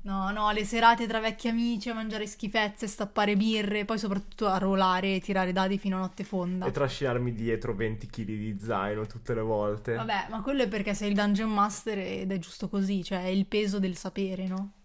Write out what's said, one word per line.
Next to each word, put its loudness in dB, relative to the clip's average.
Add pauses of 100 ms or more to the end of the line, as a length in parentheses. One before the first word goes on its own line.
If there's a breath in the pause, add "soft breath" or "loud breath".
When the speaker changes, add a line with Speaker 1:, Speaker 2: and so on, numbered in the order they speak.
Speaker 1:
No, -2
no, 2
le 0
serate 6
tra 0
vecchi -2
amici 0
a -4
mangiare -4
schifezze, -2
stappare 2
birre, 2
poi -2
soprattutto -2
a 4
rolare 4
e 0
tirare 0
dadi 2
fino -2
a -2
notte -6
fonda. -2
Speaker 2:
E -2
trascinarmi 0
dietro 0
venti -2
chili -6
di -4
zaino -2
tutte -8
le 0
volte. 0
Speaker 1:
Vabbè, -2
ma -8
quello 2
è -2
perché -2
sei -2
il 2
Dungeon 2
Master 0
ed -4
è -2
giusto -8
così, 0
cioè -4
è -2
il 2
peso 0
del 0
sapere, -4
no? -6 (120)